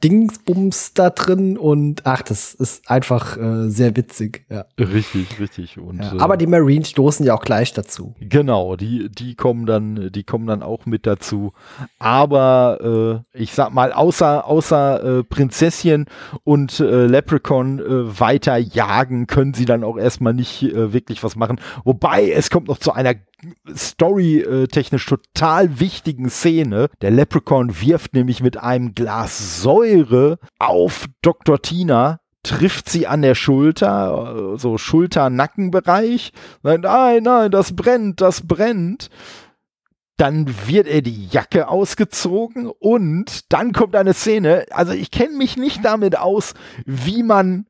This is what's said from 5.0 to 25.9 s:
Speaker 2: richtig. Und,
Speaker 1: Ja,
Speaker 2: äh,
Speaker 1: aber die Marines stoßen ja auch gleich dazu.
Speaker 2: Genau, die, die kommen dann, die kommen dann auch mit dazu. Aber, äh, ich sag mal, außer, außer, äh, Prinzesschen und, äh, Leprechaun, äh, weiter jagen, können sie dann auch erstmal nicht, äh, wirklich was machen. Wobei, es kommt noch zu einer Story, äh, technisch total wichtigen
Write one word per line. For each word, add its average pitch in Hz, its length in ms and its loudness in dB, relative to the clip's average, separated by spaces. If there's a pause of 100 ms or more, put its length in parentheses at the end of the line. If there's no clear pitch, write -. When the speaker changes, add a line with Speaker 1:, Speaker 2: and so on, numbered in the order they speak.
Speaker 2:
richtig. 98 380 -12
Und, 90 220 -14
Speaker 1:
Ja, 98 160 -8
Speaker 2:
äh, 90 40 -4
Speaker 1:
aber 175 160 2
die 170 120 0
Marines 156 420 4
stoßen 147 340 2
ja 120 120 4
auch - 80 -4
gleich 117 280 -2
dazu. 104 480 -10
Speaker 2:
Genau, 110 560 -2
die, 107 340 -6
die 117 260 -14
kommen 117 320 -4
dann, 107 440 -4
die 98 120 -8
kommen 113 240 -8
dann 107 160 -6
auch 107 240 -10
mit 110 180 -4
dazu. 104 480 -4 (460)
Aber, 123 1200 2 (100)
äh, - 60 -20
ich 113 140 -6
sag 139 180 0
mal, 127 220 0
außer, 147 540 2
außer, 139 720 2
äh, 123 40 -2
Prinzesschen 151 800 0 (380)
und, 147 360 2
äh, 123 260 4
Leprechaun, 131 760 2
äh, 120 400 -4
weiter 127 380 2
jagen, 120 720 -2
können 139 260 0
sie 113 60 -10 (100)
dann 117 140 2
auch 113 140 -6
erstmal 117 360 0
nicht, 123 300 -4
äh, 110 300 0
wirklich 120 300 -4
was 107 120 -6
machen. 113 240 -4 (240)
Wobei, 131 480 2
es - 180 0
kommt 139 200 -2
noch 139 100 -4
zu - 140 0
einer 127 200 0 (640)
Story, 170 640 0
äh, 131 280 -2
technisch 135 380 -2
total 156 760 0
wichtigen 139 500 -4